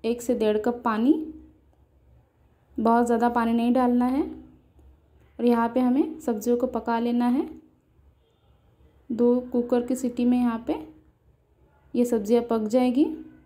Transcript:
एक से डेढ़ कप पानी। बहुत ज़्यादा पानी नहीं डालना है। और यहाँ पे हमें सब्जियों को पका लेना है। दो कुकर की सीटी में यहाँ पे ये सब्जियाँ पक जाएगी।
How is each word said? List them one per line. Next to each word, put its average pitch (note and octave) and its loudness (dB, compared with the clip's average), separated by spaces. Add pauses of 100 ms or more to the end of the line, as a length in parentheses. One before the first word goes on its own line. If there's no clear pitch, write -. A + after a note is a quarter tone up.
एक A#3+ -2
से B3 0
डेढ़ G#3+ 2
कप A#3+ -2
पानी। A3+ 2 (1600)
बहुत A#3 4
ज़्यादा A#3 2
पानी A#3 0
नहीं A#3 2
डालना B3 2
है। C4 0
और - -14
यहाँ A#3 2
पे A#3+ 0
हमें B3+ 0
सब्जियों A#3+ -2
को B3 -2
पका A#3 -4
लेना A#3+ 0
है। C4+ 0 (1600)
दो A#3+ 4 (140)
कुकर A#3+ 0
की B3+ -2
सीटी B3 -4
में B3 4
यहाँ A#3 -2
पे F#4+ -4 (1120)
ये A#3+ 2
सब्जियाँ A#3 0
पक A3+ -2
जाएगी। B3+ 2 (420)